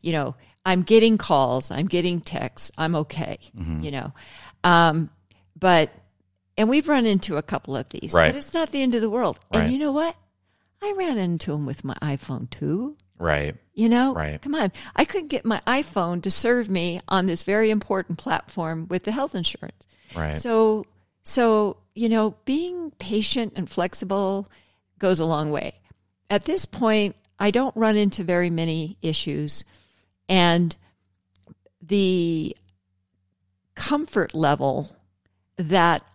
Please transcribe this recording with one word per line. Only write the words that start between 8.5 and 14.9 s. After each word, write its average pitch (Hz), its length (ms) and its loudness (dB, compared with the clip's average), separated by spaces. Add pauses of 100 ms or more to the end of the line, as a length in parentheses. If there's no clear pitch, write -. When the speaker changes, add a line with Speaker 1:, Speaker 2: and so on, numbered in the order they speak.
Speaker 1:
not 330 200 0
the 277 100 0
end 247 120 2
of 226 60 0
the 220 100 2
world. 208 280 -2 (140)
And - 100 2
Speaker 2:
Right. 233 80 0
Speaker 1:
you 262 80 0
know 294 140 -2
what? 320 240 -2 (640)
I 415 160 -4
ran 330 180 -2
into 175 380 -2
'em 147 100 -4
with 131 200 -8
my 131 180 -6
iPhone 139 480 -6
too. 214 460 -6 (220)
Speaker 2:
Right. 73 360 0 (200)
Speaker 1:
You 226 140 2
know? 254 260 2
Speaker 2:
Right. 76 280 -4
Speaker 1:
Come 285 140 -6
on. 208 160 -2 (240)